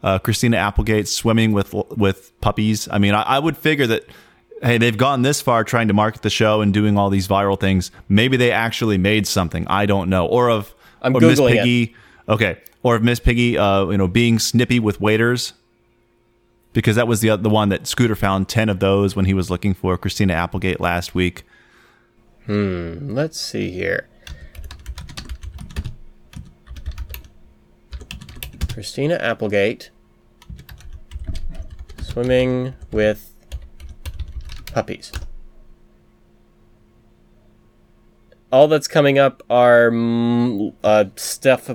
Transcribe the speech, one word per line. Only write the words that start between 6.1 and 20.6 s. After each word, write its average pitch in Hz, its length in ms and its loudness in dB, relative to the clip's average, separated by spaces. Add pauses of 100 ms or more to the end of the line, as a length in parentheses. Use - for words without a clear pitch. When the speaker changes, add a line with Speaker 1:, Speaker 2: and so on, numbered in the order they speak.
Speaker 1:
the 107 60 0
show 107 320 2
and 104 140 2
doing 104 240 2
all 101 100 2
these 98 200 0
viral 98 300 2
things. 95 320 0 (180)
Maybe 120 280 4
they 120 140 4
actually 110 480 0
made 101 280 2
something. 85 420 -2
I 101 180 0
don't 98 240 0
know. 92 160 2
Or 120 240 2
of, 107 240 -2 (260)
Speaker 2:
I'm 131 160 0
Speaker 1:
or 123 40 4
Miss 151 200 6
Speaker 2:
Googling 127 120 4
it. 120 60 4
Speaker 1:
Piggy. 117 360 0 (340)
Okay. 107 300 0 (240)
Or 120 140 4
of 107 60 0
Miss 120 180 2
Piggy, 120 360 2
uh, 98 300 2
you 95 100 -2
know, 98 120 2
being 117 300 2
snippy 120 420 0
with 104 200 -2
waiters. 113 540 0 (1200)
Because 110 220 2
that 117 120 2
was 113 140 0
the, 110 160 4
the 107 100 0
one 107 220 2
that - 160 -4
Scooter 113 300 0
found 95 320 0
ten 110 200 0
of 95 120 -2
those 98 360 2
when 95 100 0
he 95 60 2
was 92 180 0
looking 92 220 -2
for 92 240 -2
Christina 95 380 -2
Applegate 90 460 -4